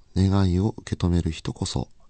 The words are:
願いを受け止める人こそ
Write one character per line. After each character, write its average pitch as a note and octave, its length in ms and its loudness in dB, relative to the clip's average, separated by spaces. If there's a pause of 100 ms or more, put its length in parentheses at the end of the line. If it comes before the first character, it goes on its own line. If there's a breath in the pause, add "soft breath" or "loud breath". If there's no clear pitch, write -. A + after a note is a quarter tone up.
(160)
願 F#2+ 360 4
い F2 80 2
を G#2+ 180 0
受 - 180 -10
け - 120 0
止 - 20 2
め E2+ 120 2
る E2 100 -2
人 - 220 -8
こ - 120 -6
そ - 220 -4 (220)